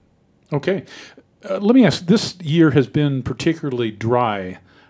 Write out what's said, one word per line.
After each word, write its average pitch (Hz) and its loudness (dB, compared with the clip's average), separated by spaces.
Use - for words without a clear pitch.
Okay. 151 -4
Uh, 190 -4
let 208 2
me 247 8
ask, 170 0
this - 0
year 160 2
has 127 2
been 143 -2
particularly 123 -4
dry. 104 -4